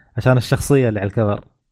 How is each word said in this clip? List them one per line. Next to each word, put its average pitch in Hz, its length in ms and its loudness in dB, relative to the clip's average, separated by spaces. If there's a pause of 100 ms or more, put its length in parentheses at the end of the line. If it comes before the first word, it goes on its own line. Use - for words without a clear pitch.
(160)
عشان 127 200 2
الشخصية 131 520 0
اللي 107 120 -4
على 101 60 -4
الكفر. 104 380 -2 (280)